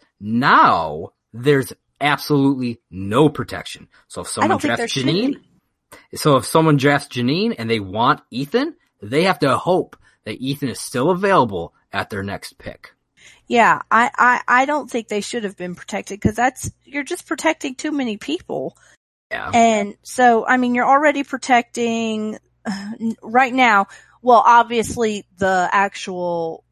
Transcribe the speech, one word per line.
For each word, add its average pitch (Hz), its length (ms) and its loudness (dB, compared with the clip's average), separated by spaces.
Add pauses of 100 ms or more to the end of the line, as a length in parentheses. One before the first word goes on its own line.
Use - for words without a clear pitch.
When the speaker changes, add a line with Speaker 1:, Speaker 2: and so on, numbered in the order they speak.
(220)
Speaker 1:
Now, 107 920 2 (200)
there's 127 400 0 (260)
absolutely 139 800 0 (120)
no 101 360 2
protection. - 600 -6 (200)
So - 140 -12
if 85 60 -12
Speaker 2:
I - 40 -14
Speaker 1:
someone 117 200 0
Speaker 2:
don't - 100 -2
think 185 160 -2
Speaker 1:
drafts 233 180 -6
Speaker 2:
there - 80 -4
should - 100 0
Speaker 1:
Janine, 247 280 -2 (680)
Speaker 2:
be. - 60 -14
Speaker 1:
so 143 200 4
if 120 80 0
someone 160 320 4
drafts 139 320 0
Janine 151 480 -2
and 113 120 -8
they 113 120 0
want 110 400 0 (100)
Ethan, 226 440 -4 (260)
they 131 220 -2
have 190 160 2
to 139 180 2
hope 170 400 -2 (280)
that 107 140 -10
Ethan 139 300 -4
is 101 100 -10
still 131 300 -2
available 156 640 0 (180)
at 98 180 -6
their 98 140 -8
next 101 360 -10
pick. - 340 -18 (540)
Speaker 2:
Yeah, 214 420 4
I, 233 260 2
I, 240 260 4 (200)
I 269 40 2
don't 285 260 -4
think 226 160 -6
they 208 140 -4
should 226 220 -8
have 196 140 -8
been 180 160 -8
protected - 480 -12
'cause 214 140 0
that's, 247 340 -2 (160)
you're 285 180 -8
just 349 240 -10
protecting 311 460 -4
too 302 180 -8
many 247 260 -4
people. 151 600 -8 (540)
Speaker 1:
Yeah. 107 200 -8
Speaker 2:
And 220 520 2
so, 240 440 2
I 254 100 2
mean, 247 180 0
you're 247 120 0
already 277 360 4
protecting, 226 1120 -2 (260)
uh, 202 280 -8 (100)
n-, 226 220 -4
right 247 300 0
now, 226 340 4 (340)
well, 233 240 6
obviously 233 800 2 (120)
the 190 340 0
actual 180 1000 -4